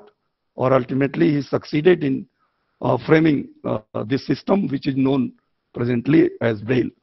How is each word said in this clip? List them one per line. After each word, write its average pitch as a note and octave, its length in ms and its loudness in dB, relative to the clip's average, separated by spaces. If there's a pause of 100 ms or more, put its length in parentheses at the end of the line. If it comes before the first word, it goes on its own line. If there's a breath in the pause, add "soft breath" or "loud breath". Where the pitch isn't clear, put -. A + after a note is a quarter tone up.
(560)
और B2+ 260 2
ultimately C#3 600 0
he - 120 -6
succeeded D#3 460 0
in, C3+ 240 -2 (580)
uh, B2 160 0
framing, D#3 440 2 (240)
uh, A#2+ 140 -4 (160)
this A#2+ 340 -4
system F#3+ 380 0
which C3+ 200 -4
is C3+ 60 -4
known C3 340 0 (500)
presently B2 500 2 (140)
as A#2 160 0
Braille A2+ 320 -2 (120)